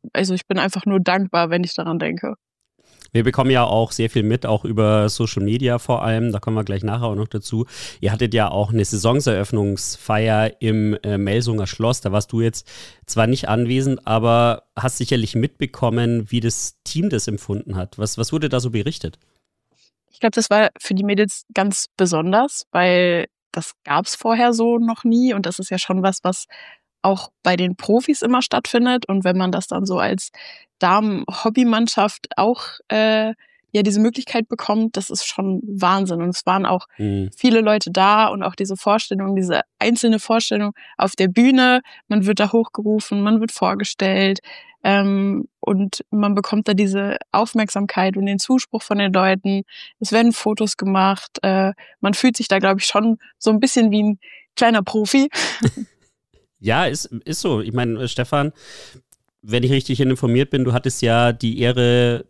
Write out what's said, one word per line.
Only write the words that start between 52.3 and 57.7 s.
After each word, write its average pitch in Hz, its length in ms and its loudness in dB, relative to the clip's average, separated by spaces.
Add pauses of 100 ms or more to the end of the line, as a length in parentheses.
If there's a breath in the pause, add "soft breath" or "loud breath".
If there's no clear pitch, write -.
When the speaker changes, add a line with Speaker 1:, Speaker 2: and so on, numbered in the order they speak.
Speaker 1:
sich 240 100 -4
da, 190 120 2
glaub 190 180 2
ich, - 80 -4
schon 220 320 2 (220 soft breath)
so - 100 0
ein 214 100 4
bisschen 233 300 4
wie 208 140 2
ein 208 160 0 (360 loud breath)
kleiner 226 280 4
Profi. 247 500 2
<laughs> - 60 -6 (1200 loud breath)
Speaker 2:
Ja, 120 260 0
ist, - 200 -4 (200)
ist - 160 -6
so. 127 200 0
Ich 113 120 -6